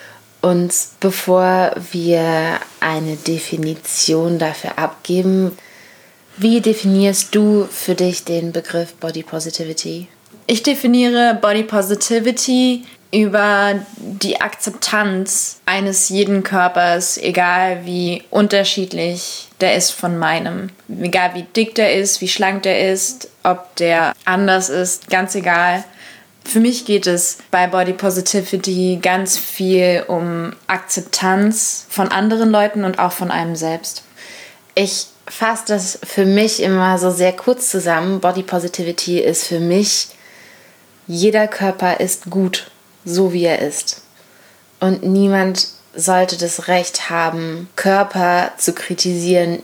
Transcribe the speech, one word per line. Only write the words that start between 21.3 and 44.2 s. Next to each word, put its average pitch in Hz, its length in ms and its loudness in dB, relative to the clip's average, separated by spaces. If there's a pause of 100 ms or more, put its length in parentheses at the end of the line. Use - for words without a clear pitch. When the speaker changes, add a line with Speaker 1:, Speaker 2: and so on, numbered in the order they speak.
Speaker 2:
wie 175 80 -10
dick 220 320 -4
der 208 180 4
ist, 196 260 0
wie 185 80 -6
schlank 190 360 0
der 190 280 2
ist, - 380 -6 (140)
ob 180 320 -2
der 165 380 2 (120)
anders 185 440 2
ist, 180 420 -4
ganz 190 240 0
egal. 175 480 2 (600)
Für - 160 0
mich 240 260 2
geht 202 200 2
es 175 320 0 (140)
bei 180 160 4
Body 185 260 0
Positivity 185 1080 0
ganz 185 380 0
viel 185 680 2
um 170 460 -4 (120)
Akzeptanz 190 1200 0
von - 200 0
anderen 220 420 2
Leuten 208 340 2
und 185 140 -2
auch 175 140 0
von 180 180 -6
einem 170 260 -4
selbst. 160 460 -6 (720)
Speaker 1:
Ich 196 320 0 (220)
fasse 220 400 -2
das 196 360 -4
für - 220 0
mich 208 380 2
immer 185 340 2
so 185 140 2
sehr 180 220 2
kurz 247 360 -2
zusammen. 180 520 0
Body 180 200 0
Positivity 175 800 -4
ist - 260 0
für 170 140 -2
mich, 180 480 0 (1000)
jeder 208 420 2
Körper 190 520 0
ist 180 320 -4
gut, 185 400 -2 (340)
so 180 280 0
wie 175 120 2
er 165 140 2
ist. - 420 -4 (800)